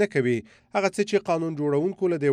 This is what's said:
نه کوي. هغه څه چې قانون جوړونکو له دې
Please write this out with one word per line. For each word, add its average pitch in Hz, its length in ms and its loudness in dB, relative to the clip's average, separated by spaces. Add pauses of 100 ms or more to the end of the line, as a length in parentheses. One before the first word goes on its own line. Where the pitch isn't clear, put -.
نه 202 120 0
کوي. 123 200 2 (400)
هغه 196 160 2
څه 208 200 -2
چې 202 200 0
قانون 165 300 -2
جوړونکو 170 520 0
له 160 100 -2
دې 143 100 4